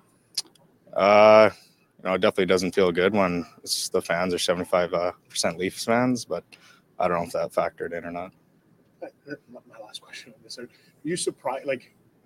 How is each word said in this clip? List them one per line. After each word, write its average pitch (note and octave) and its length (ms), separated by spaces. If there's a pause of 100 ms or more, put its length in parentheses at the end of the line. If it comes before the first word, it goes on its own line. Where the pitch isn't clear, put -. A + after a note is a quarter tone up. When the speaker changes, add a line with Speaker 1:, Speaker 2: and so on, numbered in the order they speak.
(920)
Speaker 1:
Uh, G#2+ 580 (480)
you - 60
know, F#2 100
it F#2 60
definitely G2 260
doesn't F#2 280
feel F#2 180
good F2+ 220
when F2+ 320 (160)
it's, - 260
the F#2 120
fans F#2 320
are F2 60
seventy-five, F2 560
uh, F2 180 (160)
percent E2+ 300
Leafs F#2 260
fans, A#2+ 400
but - 200 (540)
I F2+ 100
don't F2 100
know E2+ 60
if E2+ 80
that E2+ 200
factored E2+ 440
in E2+ 80
or F2 60
not. F2 220 (680)
Speaker 2:
Uh, E3 40 (460)
my, A#2+ 160
my A2+ 160
last - 180
question - 320
on - 100
this, - 140
are A#2+ 100 (340)
you E3+ 140
surprised, C3+ 500
like, C3+ 280 (320)